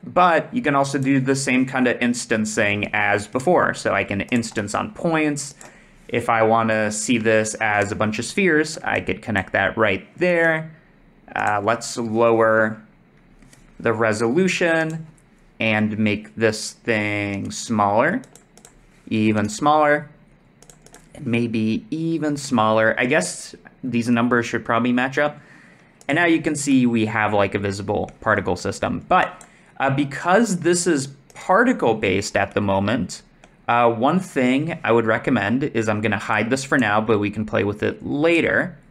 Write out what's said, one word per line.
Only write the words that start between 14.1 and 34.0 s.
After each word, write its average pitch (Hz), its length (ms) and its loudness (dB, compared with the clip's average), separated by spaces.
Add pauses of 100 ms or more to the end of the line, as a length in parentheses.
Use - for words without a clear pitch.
and 107 360 0
make 107 380 -2
this 110 380 0
thing 104 800 -4
smaller, 113 680 0 (840)
even 107 400 0
smaller, 147 600 2 (1120)
maybe 113 680 -2
even 156 460 -2
smaller. 110 640 2
I 127 80 0
guess - 480 -2 (300)
these 120 240 -2
numbers 120 380 2
should 117 180 -4
probably 120 280 0
match 131 260 -2
up. 147 200 -2 (680)
And 143 80 0
now 175 80 2
you 165 180 2
can 156 140 -2
see 139 300 4
we 117 200 2
have, 107 260 0
like, 101 220 2
a 104 60 0
visible 98 500 -4 (100)
particle 95 360 0
system. - 520 -6
But, - 360 0 (340)
uh, 135 120 0
because 175 680 0
this 175 300 0
is 139 220 0 (240)
particle-based 113 1000 0
at 101 180 0
the - 60 0
moment, 104 600 -2 (460)
uh, 120 200 4
one 123 300 2